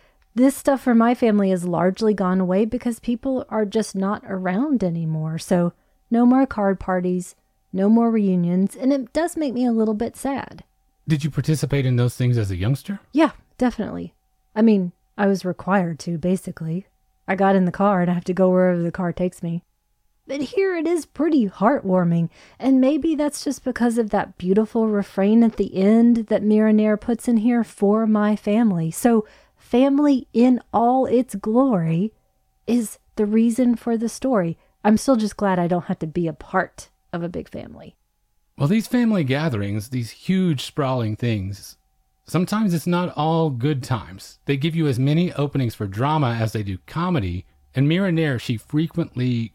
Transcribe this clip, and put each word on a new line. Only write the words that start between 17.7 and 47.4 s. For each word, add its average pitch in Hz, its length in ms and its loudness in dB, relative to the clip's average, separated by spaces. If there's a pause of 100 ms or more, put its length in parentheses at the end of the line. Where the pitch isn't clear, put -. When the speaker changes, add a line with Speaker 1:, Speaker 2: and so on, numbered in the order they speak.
Speaker 1:
car 196 300 2
and 175 80 0
I 175 40 2
have 175 120 -4
to 185 80 -2
go 185 160 4
wherever 180 320 2
the 170 100 -2
car 175 220 -4
takes 180 300 -4
me. 170 200 -6 (640)
But 269 160 -8
here 370 360 -2
it 311 100 -2
is 339 180 -2
pretty 285 440 0
heartwarming, 180 800 0 (280)
and 262 220 2
maybe 294 340 2
that's 294 300 -4
just - 220 -6
because 240 320 -2
of 220 140 -2
that - 260 -2
beautiful 214 500 0
refrain 208 560 2
at 220 140 0
the - 180 -4
end 226 520 4
that 202 160 0
Mira 214 280 4
Nair 214 240 4
puts 226 320 -4
in 240 100 2
here, 233 280 2
"For 214 420 0
my 208 300 2
family." 208 520 0
So 226 360 2 (320)
family 277 720 2
in 247 300 4 (100)
all 240 360 2
its 247 280 0
glory 208 760 0 (540)
is 226 320 -2 (180)
the 214 80 0
reason 226 500 2
for 233 220 -4
the 226 100 -4
story. 208 500 -2 (240)
I'm 208 160 4
still 262 200 2
just 214 180 -2
glad 190 240 0
I 175 80 0
don't 175 180 -2
have 180 140 -4
to 160 80 -6
be 165 200 -4
a 156 60 -6
part - 560 -6 (220)
of 170 100 -8
a 170 80 -6
big 175 200 -10
family. - 480 -18 (600)
Speaker 2:
Well, 143 120 0
these 214 180 0
family 220 380 0
gatherings, 110 640 -4
these 120 220 -6
huge 185 520 -2
sprawling 127 540 -2
things, 101 580 -4 (500)
sometimes 190 480 -2
it's 165 140 -2
not 175 300 -2
all 160 320 0
good 131 340 -2
times. 95 600 -8
They 143 100 0
give 156 200 -2
you 160 120 0
as 120 120 0
many 156 340 0
openings 139 420 -4
for 104 120 -6
drama 120 520 -2
as 110 140 -2
they 107 100 -4
do 98 220 -6
comedy, 127 600 -4 (300)